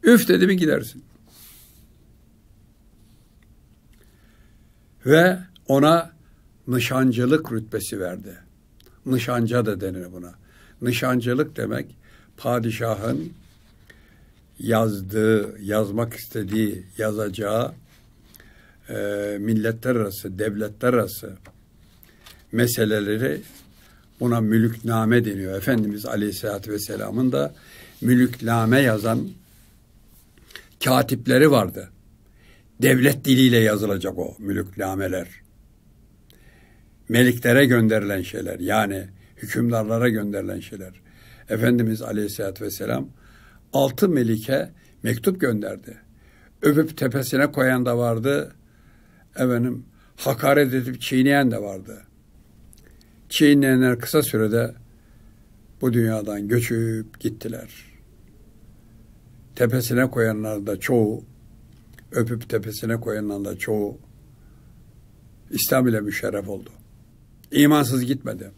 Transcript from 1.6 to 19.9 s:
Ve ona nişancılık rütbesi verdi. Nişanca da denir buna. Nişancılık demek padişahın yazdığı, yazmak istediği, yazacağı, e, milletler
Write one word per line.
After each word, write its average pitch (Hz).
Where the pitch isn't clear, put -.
Ve 175
ona 151
nişancılık 127
rütbesi 110
verdi. 92
Nişanca 120
da 101
denir 92
buna. 90
Nişancılık 123
demek 117
padişahın 117
yazdığı, 107
yazmak 107
istediği, 101
yazacağı, 107
e, 117
milletler 113